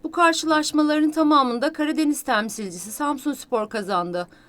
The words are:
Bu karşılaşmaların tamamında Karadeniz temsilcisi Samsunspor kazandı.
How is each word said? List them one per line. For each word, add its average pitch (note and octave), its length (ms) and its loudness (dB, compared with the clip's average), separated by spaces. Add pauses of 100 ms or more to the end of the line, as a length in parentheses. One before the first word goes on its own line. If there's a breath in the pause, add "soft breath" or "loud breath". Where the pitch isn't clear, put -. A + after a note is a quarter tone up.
Bu D#4 80 -8
karşılaşmaların D#4 960 2
tamamında D4 640 2
Karadeniz D4+ 500 -2
temsilcisi G#3+ 720 -4
Samsunspor C#4+ 760 -4
kazandı. F3 600 -4 (200 loud breath)